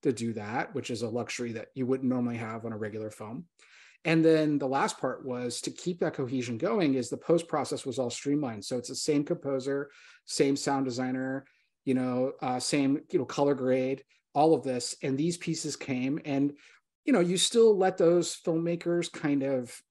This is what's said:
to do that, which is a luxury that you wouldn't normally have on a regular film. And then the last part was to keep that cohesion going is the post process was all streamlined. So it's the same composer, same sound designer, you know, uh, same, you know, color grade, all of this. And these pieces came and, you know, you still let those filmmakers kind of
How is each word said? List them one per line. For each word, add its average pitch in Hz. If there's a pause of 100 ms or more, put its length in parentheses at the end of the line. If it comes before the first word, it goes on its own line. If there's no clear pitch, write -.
to 143
do 117
that, 107
which 123
is 117
a 117
luxury 117
that 110
you 131
wouldn't 131
normally 120
have 113
on 165
a 107
regular 110
film. - (600)
And 165
then 156
the 139
last 143
part 127
was 123
to 139
keep 175
that 160
cohesion 123
going 170
is 123
the 143
post 165
process 135
was 123
all 123
streamlined. 135
So 127
it's 123
the 135
same 147
composer, 139 (340)
same 139
sound 139
designer, 131 (400)
you 135
know, 127
uh, 123
same, 139 (100)
you 175
know, 131
color 143
grade, 131 (300)
all 156
of 127
this. 127
And 135
these 170
pieces 156
came 135
and, 143 (540)
you 294
know, 196
you 180
still 226
let 185
those 175
filmmakers 170
kind 143
of 135 (180)